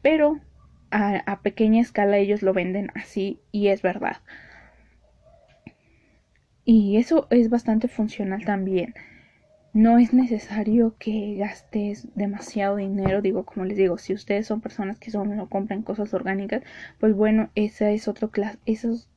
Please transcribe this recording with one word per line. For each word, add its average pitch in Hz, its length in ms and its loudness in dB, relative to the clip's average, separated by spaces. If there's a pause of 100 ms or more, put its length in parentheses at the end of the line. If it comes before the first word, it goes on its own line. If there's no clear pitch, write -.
pero 302 380 2 (500)
a, 202 280 0 (120)
a 196 120 -8
pequeña 220 380 2
escala 202 380 2
ellos 202 240 0
lo 190 100 2
venden 185 420 -4
así 202 440 -8 (140)
y 202 160 0
es 196 140 0
verdad. 190 340 -4 (2500)
Y 214 340 6
eso 320 320 2
es 233 200 4
bastante 233 380 0
funcional 214 560 -6
también. 190 500 -2 (760)
No 226 260 6
es 240 140 6
necesario 226 840 2
que 208 380 -6
gastes 208 760 -6
demasiado 202 600 -4
dinero. 196 460 -2
Digo, 196 220 -2
como 185 200 -8
les 202 120 -4
digo, 180 220 2
si - 160 -6
ustedes 208 320 -4
son 220 140 -4
personas 202 380 -8
que - 120 -16
solo 208 380 -6
compran 202 340 -6
cosas 208 300 -6
orgánicas, 196 500 -4 (360)
pues 220 160 4
bueno, 214 400 2
esa 208 360 0
es 214 180 -2
otro 220 220 -6
cla-, 208 360 -4
esa 220 240 -2
es 233 260 -6